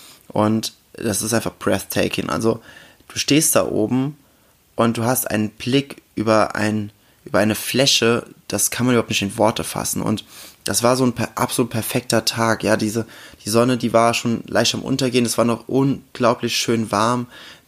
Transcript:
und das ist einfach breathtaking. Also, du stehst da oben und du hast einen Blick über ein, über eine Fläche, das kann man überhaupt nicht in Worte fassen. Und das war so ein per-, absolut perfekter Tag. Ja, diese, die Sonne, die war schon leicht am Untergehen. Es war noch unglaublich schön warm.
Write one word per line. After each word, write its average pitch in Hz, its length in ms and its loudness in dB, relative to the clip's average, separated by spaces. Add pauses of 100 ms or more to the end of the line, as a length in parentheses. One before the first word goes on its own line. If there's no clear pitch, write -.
(280)
und 107 440 0 (200)
das 101 300 -4
ist 110 120 -2
einfach 101 200 -2
breathtaking. 98 760 -2
Also, 113 320 0 (480)
du - 100 -10
stehst 147 380 2
da 98 100 2
oben 123 500 0 (600)
und 117 200 2
du 113 80 -2
hast 123 260 -2
einen 107 200 -2
Blick 139 520 -4 (120)
über 107 400 2
ein, 107 360 -2 (340)
über - 140 0
eine 107 160 2
Fläche, 117 720 2 (240)
das - 220 -2
kann 123 160 -2
man 127 80 4
überhaupt 110 160 2
nicht 104 120 -2
in 101 140 -4
Worte 107 280 2
fassen. - 380 -6
Und 107 220 -2 (440)
das 101 140 -2
war 123 140 4
so 131 80 2
ein 120 100 2
per-, 113 220 -4
absolut 123 340 -2
perfekter 113 560 -2
Tag. 113 360 0
Ja, 104 140 2
diese, 110 300 -2 (360)
die - 60 -10
Sonne, 120 300 4
die 113 160 0
war 117 180 4
schon 117 340 -2
leicht 117 280 0
am 110 80 -6
Untergehen. 127 420 0
Es 113 140 -2
war 113 80 4
noch 113 200 -2
unglaublich 123 920 0
schön 113 360 -2
warm. 120 340 0 (420)